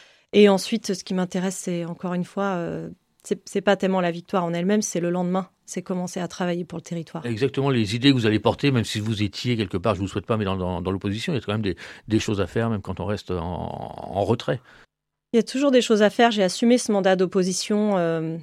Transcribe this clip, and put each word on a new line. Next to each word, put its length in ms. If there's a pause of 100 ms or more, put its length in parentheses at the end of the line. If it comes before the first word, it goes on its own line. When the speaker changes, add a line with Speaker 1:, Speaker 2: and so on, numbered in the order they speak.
(320)
Speaker 1:
Et 160
ensuite, 440
ce 120
qui 100
m'intéresse, 420
c'est 280
encore 300
une 100
fois, 320
euh, 320 (360)
c'est, 200
c'est 160
pas 140
tellement 260
la 120
victoire 320
en 100
elle-même, 280
c'est 180
le 100
lendemain. 380 (180)
C'est 160
commencer 380
à 80
travailler 360
pour 140
le 40
territoire. 440
Speaker 2:
Exactement, 440
les 260
idées 140
que 40
vous 120
allez 120
porter, 320
même 140
si 160
vous 240
étiez 320
quelque 200
part, 200
je 40
vous 60
souhaite 200
pas, 100
mais 80
dans, 100
dans, 260
dans 120
l'opposition, 400
il 40
y 20
a 40
quand 80
même 100
des, 160 (300)
des 140
choses 200
à 60
faire, 240
même 120
quand 180
on 40
reste 280
en, 100
en 800
retrait. 360 (720)
Speaker 1:
Il 60
y 20
a 20
toujours 300
des 100
choses 200
à 80
faire. 200
J'ai 140
assumé 340
ce 140
mandat 240
d'opposition. 800
Euh, 440